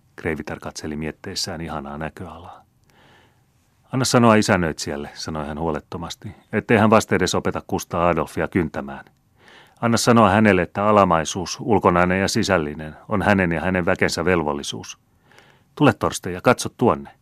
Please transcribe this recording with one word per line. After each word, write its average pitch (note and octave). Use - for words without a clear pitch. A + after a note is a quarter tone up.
Kreivitar D#2
katseli D#2+
mietteissään D#2
ihanaa D2
näköalaa. D#2+
"Anna B2+
sanoa A#2
isännöitsijälle", E2+
sanoi D#2
hän D2+
huolettomasti, E2
"ettei A2
hän G#2+
vastedes G2
opeta F2
Kustaa F2
Adolfia D#2+
kyntämään. C#2+
Anna A#2
sanoa A2+
hänelle, G2+
että G2+
alamaisuus, F2+
ulkonainen F2+
ja G2
sisällinen, D#2+
on G2+
hänen F#2
ja E2
hänen F2+
väkensä F#2
velvollisuus. D#2+
Tule, C#3
Torsten, F2
ja F2+
katso -
tuonne. D#2